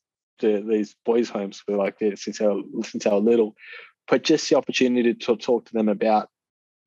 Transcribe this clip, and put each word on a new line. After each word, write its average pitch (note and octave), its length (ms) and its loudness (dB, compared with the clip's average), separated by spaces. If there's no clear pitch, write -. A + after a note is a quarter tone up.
the, G#2 280 0
these G#2+ 280 -2
boys' A#2 240 0
homes G2+ 300 -8
for, G2+ 180 -6
like, G2 240 -2
yeah, G#2 140 0
since - 240 -10
they A2 80 0
were, G2+ 160 0
since - 200 -10
they A2+ 60 0
were G#2 80 2
little. A2 360 2
But C3 140 0
just - 260 0
the D3+ 80 4
opportunity B2 580 0
to A#2 220 -2
talk A#2 300 -2
to - 60 -18
them A2 160 0
about G#2+ 400 0